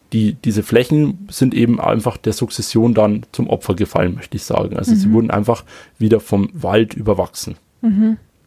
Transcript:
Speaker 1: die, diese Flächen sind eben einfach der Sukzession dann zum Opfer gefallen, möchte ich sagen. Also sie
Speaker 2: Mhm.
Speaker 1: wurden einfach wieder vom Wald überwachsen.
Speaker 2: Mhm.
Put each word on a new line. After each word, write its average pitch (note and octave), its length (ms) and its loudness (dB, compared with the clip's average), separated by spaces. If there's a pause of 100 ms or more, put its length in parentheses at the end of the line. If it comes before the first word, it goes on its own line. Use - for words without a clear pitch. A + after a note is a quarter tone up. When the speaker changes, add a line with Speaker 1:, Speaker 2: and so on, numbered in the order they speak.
(140)
Speaker 1:
die, G#2+ 220 2
diese - 280 -2
Flächen B2+ 680 2
sind - 240 0
eben A#2 280 2
einfach A2+ 340 0
der - 180 -4
Sukzession A#2 600 0
dann G#2+ 400 2
zum A#2+ 160 -4
Opfer A2 260 -2
gefallen, F#2 400 -2
möchte - 220 -12
ich - 60 -10
sagen. - 340 -2
Also - 180 2
sie F#3+ 120 2
Speaker 2:
Mhm. G#2+ 60 4
Speaker 1:
wurden A2+ 180 2
einfach G#2 320 -2 (340)
wieder A2 220 4
vom G2 340 0
Wald A2 400 0
überwachsen. - 640 -4 (260)
Speaker 2:
Mhm. A3 360 2 (300)